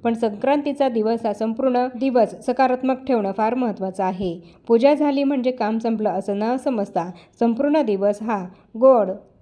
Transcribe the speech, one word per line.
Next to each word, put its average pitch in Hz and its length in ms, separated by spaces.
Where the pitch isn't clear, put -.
पण 233 100
संक्रांतीचा 269 760
दिवस 226 360
हा 208 80
संपूर्ण 247 520
दिवस 240 340
सकारात्मक 254 600
ठेवणं 208 240
फार 220 220
महत्त्वाचं 190 500
आहे. 185 360
पूजा 233 260
झाली 285 300
म्हणजे 262 280
काम 226 260
संपलं 220 320
असं 196 300
न 226 180
समजता 202 520
संपूर्ण 277 420
दिवस 208 400
हा 214 220
गोड 226 360